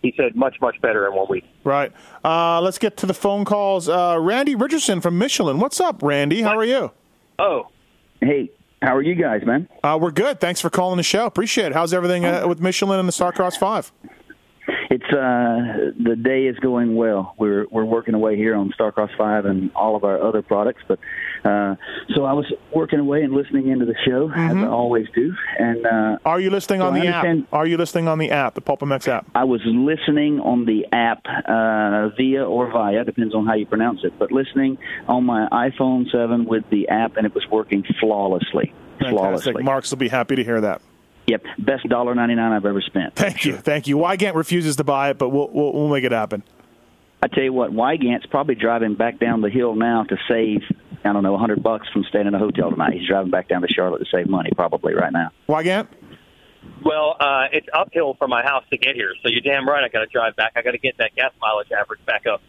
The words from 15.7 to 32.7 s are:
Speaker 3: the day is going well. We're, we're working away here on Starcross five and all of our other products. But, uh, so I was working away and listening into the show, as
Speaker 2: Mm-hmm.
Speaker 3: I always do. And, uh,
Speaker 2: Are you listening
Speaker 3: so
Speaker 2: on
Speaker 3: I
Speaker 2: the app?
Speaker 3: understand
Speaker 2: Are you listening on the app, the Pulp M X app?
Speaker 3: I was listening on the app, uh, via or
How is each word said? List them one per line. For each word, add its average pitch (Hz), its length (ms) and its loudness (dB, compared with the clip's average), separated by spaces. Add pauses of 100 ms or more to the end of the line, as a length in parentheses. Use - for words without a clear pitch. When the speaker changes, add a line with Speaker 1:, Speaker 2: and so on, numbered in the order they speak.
Speaker 3:
the 117 160 2
day 131 300 2
is 123 140 -2
going 120 360 2
well. 107 420 0
We're, 104 340 0
we're 113 120 0
working 113 300 0
away 107 240 2
here 110 180 2
on 101 240 -2
Starcross 107 380 0
five 107 280 2
and 95 300 0
all 107 200 2
of 101 80 -2
our 98 180 2
other 107 200 2
products. 107 460 0
But, 95 120 0 (440)
uh, 104 320 2 (400)
so 147 100 2
I 135 80 0
was 147 120 0 (280)
working 156 260 0
away 143 240 2
and 135 100 0
listening 139 360 0
into 127 160 2
the 113 100 0 (100)
show, 135 240 2
as 165 240 0
Speaker 2:
Mm-hmm. 190 100 2
Speaker 3:
I 226 40 0
always 120 480 2
do. 143 180 2 (260)
And, 117 260 0
uh, 110 400 2
Speaker 2:
Are 165 140 2
you 190 120 0
listening 196 300 0
Speaker 3:
so 180 60 2
Speaker 2:
on 180 80 0
Speaker 3:
I 170 60 2
Speaker 2:
the 175 60 2
app? 175 180 2
Speaker 3:
understand 165 260 0
Speaker 2:
Are 151 140 2
you 170 120 2
listening 165 300 0
on 156 120 2
the 156 120 0
app, 139 220 0
the - 80 -8
Pulp 139 220 -2
M 139 80 0
X 135 160 -2
app? 120 180 -2 (100)
Speaker 3:
I 123 100 4
was 123 200 2
listening 147 720 2
on 120 260 0
the 107 280 0
app, 117 320 0
uh, 107 880 0
via 131 300 0
or 120 260 0